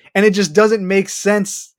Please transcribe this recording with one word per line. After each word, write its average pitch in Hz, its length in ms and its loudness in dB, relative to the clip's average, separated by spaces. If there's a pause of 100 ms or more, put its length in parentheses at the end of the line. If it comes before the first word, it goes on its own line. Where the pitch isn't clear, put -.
(140)
and 196 100 2
it 214 60 6
just 190 240 -2
doesn't 214 320 2
make 190 220 0
sense - 720 -4